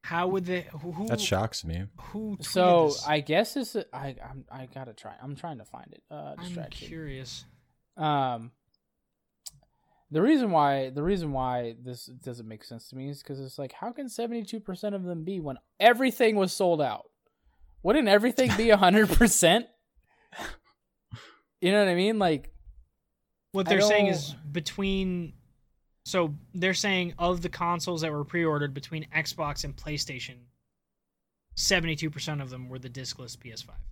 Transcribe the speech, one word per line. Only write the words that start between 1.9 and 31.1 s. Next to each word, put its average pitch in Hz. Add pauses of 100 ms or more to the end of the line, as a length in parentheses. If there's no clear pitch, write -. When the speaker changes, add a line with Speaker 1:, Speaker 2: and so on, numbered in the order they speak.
Speaker 1:
Who 214
tweeted 143
Speaker 3:
So 180
Speaker 1:
this? 143
Speaker 3:
I 151
guess 160
it's 240
a, 196 (100)
I, 135 (120)
I'm, 131
I 131
gotta 127
try. - (100)
I'm 139
trying 151
to 101
find -
it. -
Uh, 147
Speaker 1:
I'm 175
Speaker 3:
distraction. 175
Speaker 1:
curious. 139 (540)
Speaker 3:
Um, 131 (1600)
the 156
reason 254
why, 139
the 139
reason 170
why 123 (100)
this 127
doesn't 123
make 110
sense -
to 131
me 135
is 139
'cause 135
it's 131
like, 139
how 233
can 277
seventy-two 226
percent 202
of 190
them 175
be 185
when 147 (200)
everything 233
was 190
sold 175
out? 120 (800)
Wouldn't 233
everything 226
be 226
a 214
hundred 196
percent? 196 (680)
Speaker 1:
<laughs> - (1300)
Speaker 3:
You 180
know 208
what 190
I 175
mean? 208
Like, 160 (1000)
Speaker 1:
What 190
Speaker 3:
I 196
Speaker 1:
they're 196
saying 208
Speaker 3:
don't 190
Speaker 1:
is - (160)
between, 185 (720)
so 165 (200)
they're 185
saying 180
of 175
the 175
consoles 170
that 160
were 147
pre-ordered 147
between 151
Xbox 151
and 143
PlayStation, 135 (1160)